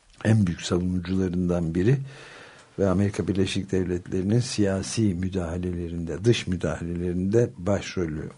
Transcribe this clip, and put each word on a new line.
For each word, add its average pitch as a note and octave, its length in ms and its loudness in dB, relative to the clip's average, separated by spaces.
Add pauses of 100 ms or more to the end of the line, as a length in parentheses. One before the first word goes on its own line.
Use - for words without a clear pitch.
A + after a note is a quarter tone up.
(260)
en G#2+ 220 6
büyük E2 140 -2
savunucularından F2+ 1120 0
biri A2 220 4 (840)
ve G2 100 4
Amerika G2 380 2
Birleşik F#2+ 440 0
Devletleri'nin F#2 680 0
siyasi G2 600 0
müdahalelerinde, F2 1200 -2
dış A#2+ 220 4
müdahalelerinde F2 1120 0
başrolü F2 800 -2